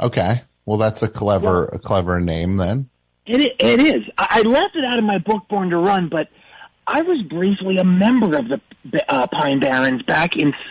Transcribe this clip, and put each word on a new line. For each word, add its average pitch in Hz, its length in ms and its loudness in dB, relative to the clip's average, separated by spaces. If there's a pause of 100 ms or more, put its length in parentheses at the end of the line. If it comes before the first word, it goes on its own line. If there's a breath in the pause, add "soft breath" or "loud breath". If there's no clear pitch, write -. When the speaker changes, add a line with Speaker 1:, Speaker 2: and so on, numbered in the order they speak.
Speaker 1:
Okay. 117 420 0 (240)
Well, 107 120 0
that's 110 240 0
a 107 60 2
clever, 95 640 0
Speaker 2:
Yeah. - 40 -6
Speaker 1:
a - 40 -10
clever 90 400 0
name 87 380 -2
then. 110 300 -2 (380)
Speaker 2:
It, 254 320 0
it 233 220 4
is. 269 220 2 (160)
I, 190 120 -2
I 220 120 4
left 294 340 2
it 294 80 -2
out 247 140 -2
of 226 60 0
my 208 140 0
book, 208 300 -2
Born 190 220 -2
to 170 80 0
Run, 185 300 2
but 156 200 -4 (580 loud breath)
I 294 160 0
was 330 260 -2
briefly 190 500 0
a 185 60 2
member 190 520 4
of 123 120 -2
the, 139 120 -4 (480)
uh, 269 200 0
Pine 139 320 0
Barrens 131 420 0
back 160 340 0
in 143 160 2 (180)